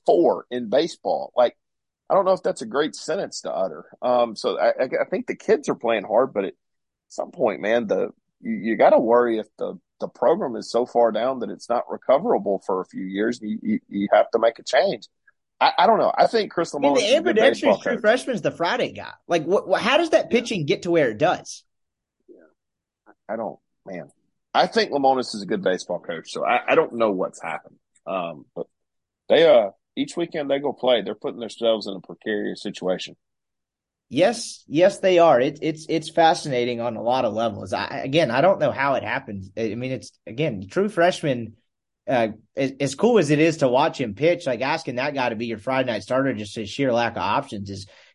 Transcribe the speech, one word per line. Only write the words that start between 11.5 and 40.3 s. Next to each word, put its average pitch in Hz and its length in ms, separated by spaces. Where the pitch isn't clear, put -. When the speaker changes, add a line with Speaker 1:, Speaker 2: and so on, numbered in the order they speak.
Speaker 1:
not 120 200
recoverable 113 800
for 92 140
a 90 40
few 95 180
years. 101 380
You, 110 220
you, 107 160
you 101 240
have 107 180
to 113 80
make 117 200
a 123 40
change. 143 440
I, 131 200
I 175 80
don't 220 100
know. 127 180
I - 120
think 214 240
Chris 165 240
Speaker 2:
I - 20
mean, 143 160
the 135 60
Speaker 1:
Lemonis - 40
is 208 60
a 247 40
good 294 40
Speaker 2:
ambidextrous 226 320
Speaker 1:
baseball 226 200
Speaker 2:
true 196 120
Speaker 1:
coach. 208 80
Speaker 2:
freshman's 233 420
the 147 80
Friday 185 400
guy. 87 200
Like, 170 180
what, 180 220
what, 165 140
how 240 160
does 330 140
that - 200
Speaker 1:
Yeah. 226 80
Speaker 2:
pitching 226 280
get 190 160
to 175 80
where 156 180
it 107 80
does? - 460
Speaker 3:
Yeah. - 80
Speaker 1:
I 107 100
don't, 107 200
man. 82 280
I 156 140
think 220 240
Lemonis 131 420
is 107 80
a 98 60
good 98 160
baseball 92 360
coach, 82 300
so - 160
I, - 280
I - 20
don't 160 180
know 113 160
what's 92 320
happened. - 360
Um, 85 400
but - 120
they, 156 200
uh, 113 220
each 143 200
weekend 170 360
they 139 80
go 139 140
play, 123 280
they're 104 140
putting - 240
themselves 113 480
in 98 80
a 90 60
precarious 104 600
situation. 90 540
Speaker 2:
Yes, 190 580
yes, 180 320
they 185 200
are. 156 220
It, 143 200
it's, 156 280
it's 160 200
fascinating 135 680
on 117 160
a 107 60
lot 120 240
of 107 80
levels. 104 400
I, 104 300
again, 139 280
I 127 100
don't 185 180
know 143 120
how 135 220
it 120 100
happens. 104 540
I 107 180
mean, 127 160
it's, - 340
again, 113 440